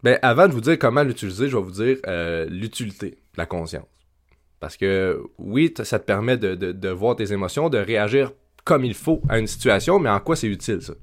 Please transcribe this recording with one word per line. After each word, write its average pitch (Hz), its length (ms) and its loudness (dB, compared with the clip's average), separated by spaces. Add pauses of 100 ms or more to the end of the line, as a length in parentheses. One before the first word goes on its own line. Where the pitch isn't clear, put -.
ben, 120 180 6
avant 131 260 8
de 160 60 2
vous 120 80 -2
dire 151 160 4
comment 127 240 4
l'utiliser, 113 480 -2
je 127 80 -2
vais 98 60 0
vous 92 80 -8
dire, 117 340 0
euh, 85 400 -2
l'utilité 98 640 -8
de - 280 -18
la 82 100 -4
conscience. 85 400 -8 (720)
Parce - 180 -14
que 95 460 0 (160)
oui, 135 340 0
t-, 113 100 -8
ça 110 140 -4
te - 80 -4
permet 113 320 0
de, 101 160 -2
de, 90 180 -4
de 95 180 -6
voir 104 260 0
tes 104 180 -4
émotions, 101 360 -2
de 127 100 0
réagir 110 540 0 (320)
comme 139 200 4
il 117 80 -2
faut 160 360 -2
à 113 100 2
une 110 80 -2
situation, 120 500 2
mais 147 120 2
en 101 100 2
quoi 160 160 0
c'est 123 120 -4
utile, 98 360 -4
ça ? - 200 -14